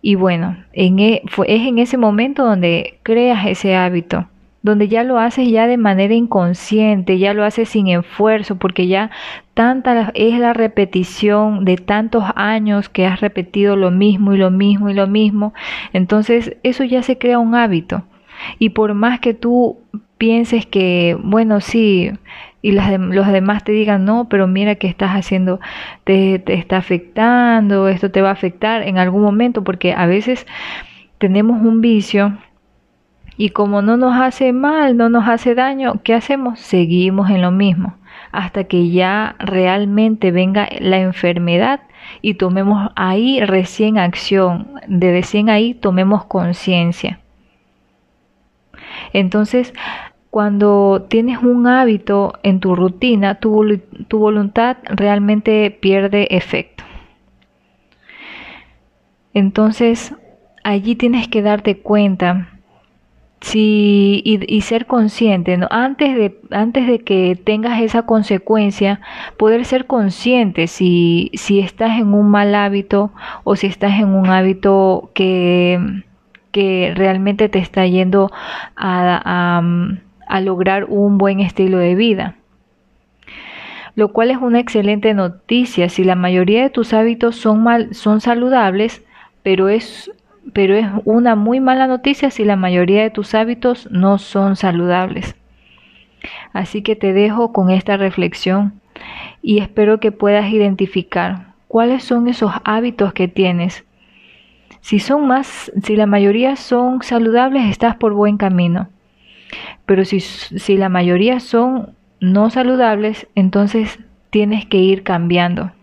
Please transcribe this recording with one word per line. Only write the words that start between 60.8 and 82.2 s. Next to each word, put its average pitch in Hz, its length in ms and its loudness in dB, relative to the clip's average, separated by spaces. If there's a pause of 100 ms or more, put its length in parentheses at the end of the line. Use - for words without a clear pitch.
tienes 240 320 0
que 220 120 0
darte 208 380 0
cuenta 185 720 0 (920)
si, 208 840 2
y, 214 160 0 (140)
y 208 80 2
ser 233 240 -4
consciente, 208 680 0
¿no? 180 140 -2
Antes 262 460 -2
de, 202 220 -2 (120)
antes 233 360 -2
de 240 120 2
que 185 440 0
tengas 220 380 -2
esa 226 220 0
consecuencia, 208 1000 0 (380)
poder 220 260 2
ser 254 220 -2
consciente 214 800 0
si, 175 680 2
si 196 260 0
estás 226 380 -2
en 202 140 2
un 208 180 4
mal 202 240 2
hábito 202 580 -2 (320)
o 202 120 0
si 196 100 -4
estás 196 320 -2
en 208 100 2
un 190 180 2
hábito 190 880 2
que, 180 880 0 (480)
que 190 440 0
realmente 196 540 0
te 202 120 0
está 185 260 -2
yendo 185 440 2 (440)
a, 180 500 -2
a, 175 380 0 (640)
a 190 140 -4
lograr 190 480 -2
un 202 280 2
buen 196 220 2
estilo 190 400 0
de 175 160 2
vida. 190 400 0 (1600)